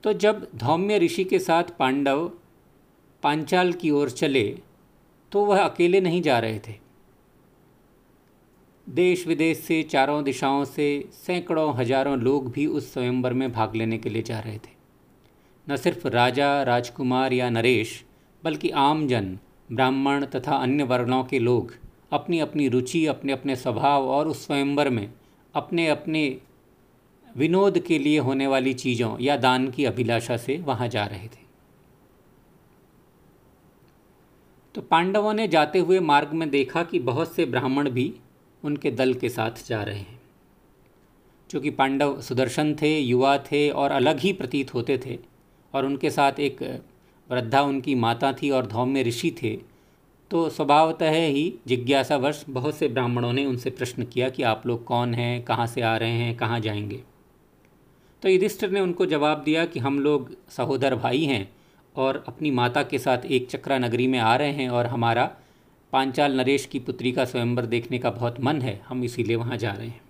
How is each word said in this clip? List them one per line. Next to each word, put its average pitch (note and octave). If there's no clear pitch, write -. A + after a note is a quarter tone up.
तो G#3+
जब G#3
धौम्य E3+
ऋषि E3+
के F#3
साथ E3+
पांडव C#3
पांचाल D#3
की E3+
ओर C#3+
चले, A#2+
तो G3+
वह G3+
अकेले F3
नहीं F3
जा C3+
रहे A2
थे। G#2+
देश F3
विदेश D#3+
से, D#3+
चारों D3
दिशाओं C#3
से C#3+
सैकड़ों D#3+
हजारों C3+
लोग C3
भी C#3+
उस D3
स्वयंवर B2+
में B2+
भाग A2
लेने A2+
के A2+
लिए A2+
जा A2
रहे G#2+
थे। -
न C#3+
सिर्फ E3+
राजा, C3+
राजकुमार B2+
या B2
नरेश, A#2
बल्कि D#3+
आमजन, C3+
ब्राह्मण C3+
तथा C3+
अन्य C3+
वर्णों B2+
के B2+
लोग A#2+
अपनी D#3
अपनी D3
रुचि, B2+
अपने C#3
अपने C3+
स्वभाव C3+
और C#3+
उस -
स्वयंवर C#3+
में G#2+
अपने E3
अपने D3+
विनोद F3+
के D#3
लिए D3+
होने C3+
वाली C3
चीज़ों A#2
या C3+
दान B2+
की C#3
अभिलाषा A#2
से C3+
वहाँ B2+
जा G#2
रहे G2+
थे। -
तो -
पांडवों G3
ने G#3+
जाते D#3
हुए F3+
मार्ग D3
में D#3+
देखा C#3
कि E3+
बहुत C3
से E3+
ब्राह्मण C3
भी B2+
उनके D3
दल B2+
के B2
साथ A2+
जा G#2+
रहे G2+
हैं। -
चूँकि D3
पांडव C#3
सुदर्शन C3
थे, D#3
युवा C3
थे D3
और C#3
अलग C#3+
ही F#3+
प्रतीत C#3
होते C3
थे, A#2+
और C3+
उनके C#3
साथ C#3
एक -
वृद्धा B2
उनकी C#3
माता A#2+
थी C#3
और C3
धौम्य B2
ऋषि B2
थे, -
तो E3
स्वभावतः D#3
ही D#3
जिज्ञासावश C3
बहुत C3+
से D#3
ब्राह्मणों A#2+
ने C#3
उनसे B2+
प्रश्न B2+
किया B2+
कि C3
"आप A2+
लोग A#2
कौन A#2+
हैं, A#2+
कहाँ A#2
से A#2+
आ A2+
रहे A2+
हैं, A#2
कहाँ A#2
जाएंगे?" G#2
तो G3
युधिष्ठिर G3
ने G3
उनको F3+
जवाब D3+
दिया D#3
कि E3
"हम C#3
लोग C#3
सहोदर C3
भाई B2
हैं A#2
और C3+
अपनी D3+
माता B2
के C3+
साथ B2+
एक C3
चक्रा C3+
नगरी B2
में C3
आ A2+
रहे C#3+
हैं C#3
और A#2+
हमारा A#2+
पांचाल C3+
नरेश C3+
की -
पुत्री B2+
का C3
स्वयंवर A#2+
देखने A#2
का B2
बहुत A#2
मन C#3
है, G#2
हम B2+
इसीलिए A#2
वहाँ A#2
जा A2
रहे A2
हैं।" A#2+